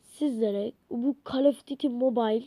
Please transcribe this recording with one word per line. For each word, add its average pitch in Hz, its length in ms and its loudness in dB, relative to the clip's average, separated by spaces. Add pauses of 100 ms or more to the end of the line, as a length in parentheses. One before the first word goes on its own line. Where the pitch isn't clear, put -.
sizlere 220 680 -2 (180)
bu 247 260 -2 (160)
Call 269 140 0
of 285 220 2
Duty 285 200 -4
Mobile 240 600 0